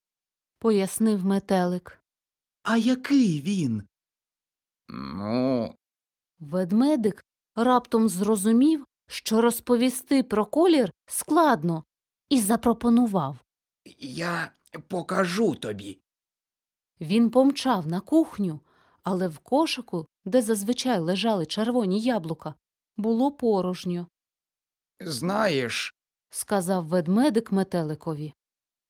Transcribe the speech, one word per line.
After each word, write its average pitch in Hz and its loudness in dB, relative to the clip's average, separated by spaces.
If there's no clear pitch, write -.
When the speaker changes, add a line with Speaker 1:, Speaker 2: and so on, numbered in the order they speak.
Speaker 1:
пояснив 208 0
метелик. 185 -2
Speaker 2:
«А 226 0
який 247 2
він?» 143 -2
«Ну» 104 -4
Speaker 1:
Ведмедик 196 0
раптом 233 2
зрозумів, 220 2
що - -2
розповісти 247 0
про 208 0
колір 294 4
складно, 175 0
і 262 2
запропонував. 226 2
Speaker 2:
«Я 165 -8
покажу 185 -2
тобі». 101 -10
Speaker 1:
Він 214 2
помчав 247 2
на 175 -4
кухню, 208 0
але 185 -2
в 156 -8
кошику, 254 -2
де 240 2
зазвичай 220 -2
лежали 185 0
червоні 220 -2
яблука, 170 -4
було 226 0
порожньо. 180 -2
Speaker 2:
«Знаєш», 160 -2
Speaker 1:
сказав 185 -2
ведмедик 202 0
метеликові, 156 -4